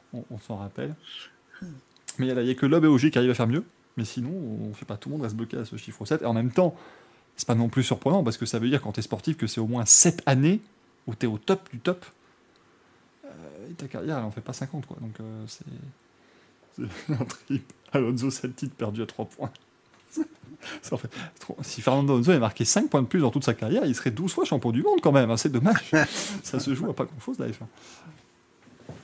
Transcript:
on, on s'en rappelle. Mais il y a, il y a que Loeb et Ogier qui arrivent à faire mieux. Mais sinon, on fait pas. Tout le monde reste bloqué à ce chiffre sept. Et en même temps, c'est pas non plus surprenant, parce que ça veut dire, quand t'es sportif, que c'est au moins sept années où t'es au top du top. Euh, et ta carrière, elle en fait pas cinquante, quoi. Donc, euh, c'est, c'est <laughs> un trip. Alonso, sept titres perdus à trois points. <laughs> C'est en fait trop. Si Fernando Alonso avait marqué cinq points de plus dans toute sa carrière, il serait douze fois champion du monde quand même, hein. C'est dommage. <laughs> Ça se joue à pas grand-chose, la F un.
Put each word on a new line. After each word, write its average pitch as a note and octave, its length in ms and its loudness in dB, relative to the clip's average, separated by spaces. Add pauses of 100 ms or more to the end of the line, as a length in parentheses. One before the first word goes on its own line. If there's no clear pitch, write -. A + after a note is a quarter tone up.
(180)
on, A#2 140 -12
on A2 80 -12
s'en A2+ 160 -10
rappelle. A#2+ 400 -8 (1200)
Mais C3 100 2
il - 0 -
y C3 40 0
a, B2 100 0
il A#2+ 60 0
y C3 40 2
a B2+ 40 0
que C#3+ 100 0
Loeb D#3 200 6
et - 20 8
Ogier D3 240 8
qui - 60 2
arrivent B2 140 6
à A#2 40 4
faire A#2 120 2
mieux. C#3+ 180 0 (320)
Mais A#2 80 -2
sinon, B2 260 -6
on A2 420 -8
fait - 120 -14
pas. G#2+ 100 -8
Tout - 140 -12
le C#3 40 -6
monde D3+ 100 -4
reste A2 120 -4
bloqué A#2 220 -6
à A#2 80 -6
ce A#2 100 -12
chiffre - 300 -12
sept. D#3 160 0
Et - 40 -2
en A#2 80 2
même A#2 180 2
temps, F3 240 4 (600)
c'est - 120 -8
pas A#2+ 80 4
non A#2 120 4
plus B2 160 2
surprenant, C3+ 400 2
parce A2+ 140 -2
que A#2 80 -4
ça A#2 120 -2
veut A#2 120 0
dire, C#3 120 2
quand A2 120 -6
t'es A2+ 80 -4
sportif, C#3+ 340 -4
que - 120 -4
c'est - 120 -4
au A2 80 0
moins A#2+ 180 -2
sept - 400 6
années C#3+ 360 4 (460)
où A#2 80 -6
t'es B2 120 -2
au G#2+ 100 -2
top F#3+ 340 -2
du A#2+ 80 -12
top. F3+ 260 -2 (1200)
Euh, D#2+ 440 -18
et E3+ 40 -12
ta D#3 140 -12
carrière, C3 320 -4
elle A2+ 40 -4
en G#2+ 80 -6
fait A2+ 100 -10
pas - 120 -8
cinquante, C#3 320 -8
quoi. - 160 -14
Donc, A2 180 -12
euh, A2 280 -12
c'est, - 180 -16 (1120)
c'est A#2+ 60 -8
<laughs> G2+ 300 -10
un B2 120 -2
trip. - 480 -8 (180)
Alonso, B2+ 380 0
sept B2+ 260 -6
titres - 200 -8
perdus A2 260 -4
à A2 40 -4
trois - 200 -8
points. - 260 -10 (680)
<laughs> D#4+ 40 0 (600)
C'est - 120 -10
en B2+ 40 -2
fait - 120 -8 (300)
trop. - 220 -14
Si - 200 -10
Fernando C#3 320 2
Alonso B2+ 180 4
avait D#3+ 80 6
marqué A2 260 0
cinq C4+ 240 2
points C#3 120 4
de A#2+ 60 0
plus F#3 120 2
dans C#3 100 6
toute C3+ 140 -2
sa A#2 100 2
carrière, F3 320 0
il D4 80 2
serait - 160 -2
douze D#3 240 -4
fois F4 120 0
champion A#2 260 0
du A#2+ 100 2
monde G4+ 200 4
quand D#3 100 6
même, C3 180 6
hein. A#2 80 2
C'est D3 140 2
dommage. C#3+ 400 2 (240)
<laughs> - 280 -6
Ça - 160 -4
se C#3 140 -2
joue D#3+ 160 -4
à - 60 -4
pas B2+ 100 -2
grand-chose, G3 320 -10
la A#2 160 -6
F - 80 -16
un. A#2 60 -16 (1400)